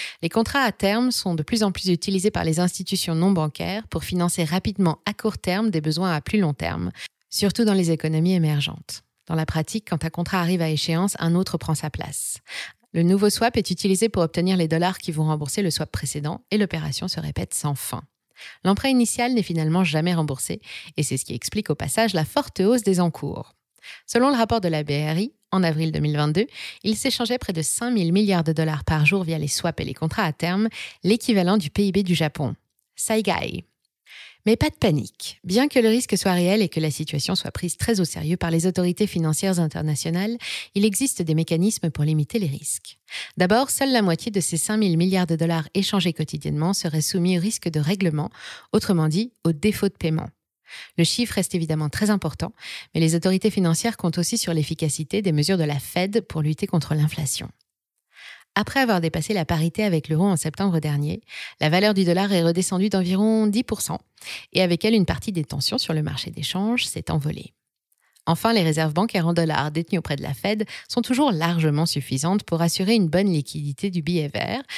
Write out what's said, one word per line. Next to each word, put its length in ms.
Les 60
contrats 340
à 80
terme 400
sont 240
de 80
plus 220
en 80
plus 160
utilisés 420
par 140
les 160
institutions 560
non 160
bancaires 560
pour 160
financer 400
rapidement 640
à 80
court 240
terme 320
des 100
besoins 320
à 80
plus 180
long 160
terme, 380
surtout 300
dans 100
les 160
économies 440
émergentes. 680
Dans 80
la 100
pratique, 460
quand 140
un 60
contrat 300
arrive 220
à 80
échéance, 480
un 160
autre 240
prend 160
sa 160
place. 480
Le 100
nouveau 260
swap 280
est 160
utilisé 360
pour 140
obtenir 340
les 120
dollars 300
qui 120
vont 140
rembourser 360
le 120
swap 180
précédent 640
et 60
l'opération 500
se 100
répète 340
sans 220
fin. 300
L'emprunt 260
initial 460
n'est 80
finalement 400
jamais 320
remboursé 460
et 60
c'est 140
ce 80
qui 100
explique 360
au 40
passage 400
la 100
forte 360
hausse 240
des 160
encours. 540
Selon 240
le 60
rapport 240
de 80
la 160
B 60
R 280
I, 140
en 140
avril 260
deux 80
mille 180
vingt-deux, 300
il 120
s'échangeait 420
près 140
de 100
cinq 280
mille 220
milliards 320
de 80
dollars 320
par 220
jour 180
via 140
les 100
swaps 340
et 20
les 100
contrats 300
à 80
terme, 360
l'équivalent 540
du 140
P 180
I 40
B 60
du 160
Japon. 400
Saigai. 680
Mais 100
pas 120
de 60
panique. 680
Bien 260
que 100
le 100
risque 300
soit 160
réel 260
et 80
que 100
la 120
situation 440
soit 160
prise 280
très 220
au 40
sérieux 320
par 140
les 160
autorités 400
financières 520
internationales, 800
il 100
existe 380
des 120
mécanismes 540
pour 160
limiter 340
les 80
risques. 520
D'abord, 320
seule 200
la 120
moitié 280
de 100
ces 180
cinq 180
mille 220
milliards 280
de 100
dollars 360
échangés 400
quotidiennement 600
serait 260
soumis 380
au 20
risque 300
de 100
règlement, 500
autrement 360
dit, 240
au 80
défaut 360
de 60
paiement. 340
Le 60
chiffre 320
reste 180
évidemment 340
très 220
important, 420
mais 60
les 140
autorités 360
financières 460
comptent 220
aussi 180
sur 160
l'efficacité 720
des 100
mesures 240
de 80
la 140
Fed 420
pour 220
lutter 240
contre 280
l'inflation. 540
Après 220
avoir 220
dépassé 340
la 100
parité 380
avec 260
l'euro 180
en 100
septembre 420
dernier, 440
la 100
valeur 220
du 120
dollar 280
est 120
redescendue 440
d'environ 600
dix 160
pour 160
cent, 180
et 100
avec 220
elle, 100
une 120
partie 260
des 120
tensions 320
sur 160
le 120
marché 260
d'échange 560
s'est 240
envolée. 420
Enfin, 260
les 100
réserves 320
bancaires 320
en 80
dollars 380
détenues 260
auprès 160
de 80
la 120
Fed 320
sont 140
toujours 300
largement 520
suffisantes 600
pour 180
assurer 320
une 140
bonne 220
liquidité 600
du 120
billet 300
vert, 300